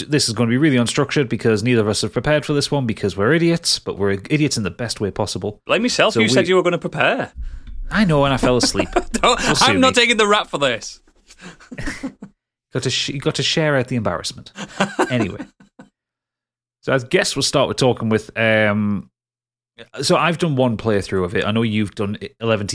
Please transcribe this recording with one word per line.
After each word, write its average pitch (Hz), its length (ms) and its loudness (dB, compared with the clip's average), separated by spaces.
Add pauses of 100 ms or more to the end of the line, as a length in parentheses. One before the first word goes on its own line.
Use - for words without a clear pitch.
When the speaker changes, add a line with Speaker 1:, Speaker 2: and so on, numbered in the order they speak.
Speaker 1:
this 151 200 2
is 117 60 -2
gonna 113 160 0
be 120 80 2
really 143 200 4
unstructured 127 520 0
because 110 340 2
neither 120 180 4
of 104 60 2
us 107 140 0
have 107 120 -4
prepared 147 320 0
for 156 80 -2
this 143 180 0
one 139 140 0
because 104 300 -2
we're 104 180 2
idiots, 165 460 0
but - 180 -8
we're 98 140 0
idiots 143 460 -2
in 110 60 -4
the 90 80 -4
best - 280 -8
way 98 120 -2
possible. 101 540 -6
Speaker 2:
Blame 180 180 0
yourself, 220 300 2
Speaker 1:
So - 60 2
Speaker 2:
you 226 100 4
said 135 160 4
Speaker 1:
we 170 40 -2
Speaker 2:
you 185 60 4
were 180 80 4
gonna 170 140 2
prepare. 151 540 -2 (580)
Speaker 1:
I 202 160 2
know, 151 200 4
and 139 80 2
I - 40 0
fell 127 200 2
asleep. - 340 0
Speaker 2:
<laughs> - 20 -14
Don't, - 180 -2 (100)
Speaker 1:
Don't - 180 4
sue - 260 2
Speaker 2:
I'm 277 140 4
not 254 160 4
Speaker 1:
me. 240 60 6
Speaker 2:
taking 233 160 2
the 214 100 4
rap 208 200 2
for 170 100 -6
this. 127 480 -2
<laughs> - 60 -20 (1600)
Speaker 1:
Got 127 100 -6
to 131 60 -2
sh-, - 200 -4
you 139 100 -8
got 151 160 -2
to 139 80 -2
share 151 320 0
out 123 140 0
the 127 80 -2
embarrassment. 104 600 -6
Speaker 2:
<laughs> - 520 -4
Speaker 1:
Anyway. 113 360 -4 (1400)
So 131 100 0
I 135 60 2
guess 180 360 0
we'll 135 80 -2
start 135 240 2
with 98 80 -4
talking 120 320 2
with, 110 320 -2
um, 107 720 2 (920)
so 175 140 2
I've 160 220 2
done 160 180 0
one 127 220 2
playthrough 98 480 0
of 87 100 -8
it. - 80 0
I 104 80 -2
know 113 120 0
you've 107 320 -2
done 104 220 -4 (220)
eleven 110 360 0